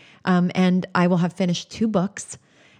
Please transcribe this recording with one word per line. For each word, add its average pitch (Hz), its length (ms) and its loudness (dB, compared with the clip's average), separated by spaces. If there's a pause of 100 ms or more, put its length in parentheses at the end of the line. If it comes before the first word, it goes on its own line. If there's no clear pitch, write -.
(260)
Um, 180 300 2
and 185 300 2 (100)
I 180 120 2
will 180 100 2
have 170 160 0
finished 175 380 -4
two 226 160 -2
books, 202 500 -4 (420)